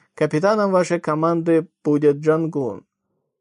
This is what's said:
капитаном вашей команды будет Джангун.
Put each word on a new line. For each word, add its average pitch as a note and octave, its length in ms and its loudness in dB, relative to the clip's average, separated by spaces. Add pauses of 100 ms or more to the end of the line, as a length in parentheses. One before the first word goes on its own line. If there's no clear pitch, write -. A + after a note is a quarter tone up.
(160)
капитаном F#3+ 560 0
вашей F3 280 0
команды E3 680 0 (160)
будет D3 340 2
Джангун. D3+ 680 -2 (560)